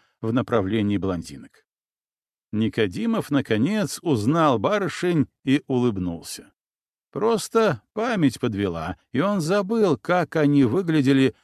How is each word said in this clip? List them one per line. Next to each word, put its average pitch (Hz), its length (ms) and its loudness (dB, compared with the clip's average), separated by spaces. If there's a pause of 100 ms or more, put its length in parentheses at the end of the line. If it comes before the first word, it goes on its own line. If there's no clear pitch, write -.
(200)
в 113 140 -4
направлении 104 640 0
блондинок. 87 680 -8 (880)
Никодимов, 113 800 -2
наконец, 143 720 0
узнал 143 560 2
барышень 175 680 0 (160)
и 139 240 2
улыбнулся. 98 840 -4 (600)
Просто 214 720 0 (100)
память 214 460 0
подвела, 92 580 -4 (140)
и 120 80 -2
он 196 220 0
забыл, 196 560 0
как 180 380 -2
они 143 280 4
выглядели 139 800 2